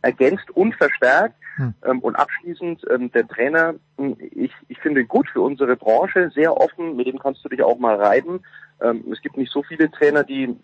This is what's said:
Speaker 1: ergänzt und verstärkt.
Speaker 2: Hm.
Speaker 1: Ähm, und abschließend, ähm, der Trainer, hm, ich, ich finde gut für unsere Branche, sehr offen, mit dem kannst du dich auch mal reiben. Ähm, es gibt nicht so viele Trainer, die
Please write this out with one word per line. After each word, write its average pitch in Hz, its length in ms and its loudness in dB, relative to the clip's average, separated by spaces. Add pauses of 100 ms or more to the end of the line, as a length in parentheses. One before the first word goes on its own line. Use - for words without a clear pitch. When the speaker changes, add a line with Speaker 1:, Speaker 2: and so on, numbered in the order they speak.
Speaker 1:
ergänzt 131 520 0
und 208 200 2
verstärkt. 147 600 2 (200)
Speaker 2:
Hm. 123 180 -4 (100)
Speaker 1:
Ähm, 127 160 0
und - 160 -2
abschließend, 170 720 -6
ähm, 123 220 0
der 113 140 2
Trainer, 160 480 0 (220)
hm, 139 220 -4
ich, - 340 -6 (160)
ich 127 100 -18
finde 139 260 0
gut 220 240 -2
für - 120 -4
unsere 127 360 0
Branche, 165 580 2
sehr 147 220 2
offen, 165 400 -2
mit 123 100 -2
dem 131 120 -6
kannst 139 260 -6
du - 40 -12
dich 123 140 -4
auch 123 160 2
mal 113 180 2
reiben. 131 440 0 (400)
Ähm, 117 320 -2
es - 80 -10
gibt - 160 -10
nicht 131 160 -4
so 143 100 -2
viele 156 280 0
Trainer, 147 340 2
die 131 400 -6